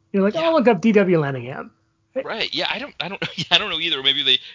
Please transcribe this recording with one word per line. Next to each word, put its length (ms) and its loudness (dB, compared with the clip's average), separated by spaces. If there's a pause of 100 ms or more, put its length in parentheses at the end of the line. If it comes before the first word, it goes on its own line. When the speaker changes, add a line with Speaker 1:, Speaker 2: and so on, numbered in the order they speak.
(140)
Speaker 1:
You're 80 2
like, 120 2
Speaker 2:
Yeah. 140 0
Speaker 1:
"Oh, 60 2
look 120 4
up 140 4
D 120 4
W 280 6
Landingham." 500 -6 (540)
Speaker 2:
Right, 300 -6
yeah, 160 -4
I 80 -6
don't, 200 -12
I 100 -8
don't, 140 -10 (140)
<laughs> 160 -6
I 60 4
don't 100 -2
know 100 -6
either. 240 -4
Maybe 200 0
they, 160 2 (160)